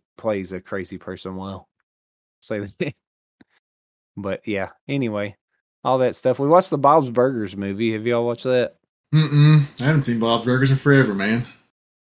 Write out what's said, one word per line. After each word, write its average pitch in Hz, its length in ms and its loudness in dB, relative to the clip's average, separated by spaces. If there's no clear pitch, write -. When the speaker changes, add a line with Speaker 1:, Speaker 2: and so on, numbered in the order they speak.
Speaker 1:
plays 98 360 -6
a 92 60 -10
crazy 95 380 -10
person 92 380 -14
well. 95 340 -14
Say - 180 -8
the 104 80 -10
<laughs> - 120 -12
thing. - 140 -6
But, 98 300 -8
yeah, 95 220 -4
anyway, 107 480 -6
all 131 160 0
that 127 160 0
stuff. 127 240 -2
We 139 80 -2
watched 175 240 4
the 143 80 -2
Bob's 139 320 4
Burgers 117 440 -2
movie. 101 380 -4
Have 110 140 -6
y'all 120 180 0
watched 120 200 -6
that? 127 320 -2
Speaker 2:
Mm-mm. 151 500 4
I 123 40 -6
haven't 147 180 2
seen 120 180 -2
Bob's 117 260 0
Burgers 127 260 2
in 135 60 2
forever, 135 360 4
man. 107 320 -2